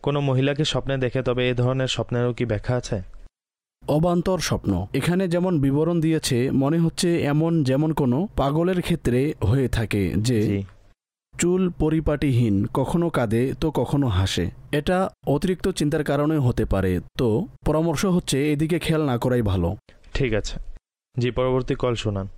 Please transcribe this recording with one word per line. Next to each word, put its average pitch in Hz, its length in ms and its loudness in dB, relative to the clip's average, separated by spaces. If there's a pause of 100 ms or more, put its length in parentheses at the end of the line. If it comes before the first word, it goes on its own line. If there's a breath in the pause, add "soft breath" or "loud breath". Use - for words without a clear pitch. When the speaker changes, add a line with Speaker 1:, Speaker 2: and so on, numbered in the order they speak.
Speaker 1:
কোনো 143 180 0
মহিলাকে 139 440 0
স্বপ্নে 135 320 -2
দেখে, 127 260 -2
তবে 123 260 0
এ 127 40 0
ধরনের 127 340 0
স্বপ্নেরও 120 460 -2
কি 120 120 -2
ব্যাখ্যা 110 300 -2
আছে? 113 260 -4 (840)
Speaker 2:
অবান্তর 175 520 0
স্বপ্ন। 98 540 -2
এখানে 175 340 0
যেমন 175 340 0
বিবরণ 156 400 2
দিয়েছে, 147 500 0
মনে 139 280 2
হচ্ছে 165 440 0
এমন 156 400 2
যেমন 143 300 2
কোনো 143 420 0
পাগলের 165 460 2
ক্ষেত্রে 143 520 0 (100)
হয়ে 120 240 2
থাকে 101 500 0
যে 110 260 2
Speaker 1:
জি। 98 200 0 (760)
Speaker 2:
চুল 180 300 2
পরিপাটিহীন, 143 1040 2
কখনো 165 360 0
কাঁদে 120 520 0
তো 160 100 0
কখনো 139 360 0
হাসে। 92 440 0 (200)
এটা 180 380 0 (180)
অতিরিক্ত 170 400 0
চিন্তার 151 360 0
কারণে 151 340 0
হতে 120 280 0
পারে। 92 340 0 (180)
তো 123 280 0 (200)
পরামর্শ 156 400 0
হচ্ছে 151 480 0
এদিকে 156 260 0
খেয়াল 156 260 0
না 123 120 0
করাই 123 240 2
ভালো। 95 340 0 (380)
Speaker 1:
ঠিক 123 200 0
আছে। - 260 -4 (580)
জি, 123 140 0
পরবর্তী 127 440 0
কল 123 200 0
শোনান। 98 320 -4 (100)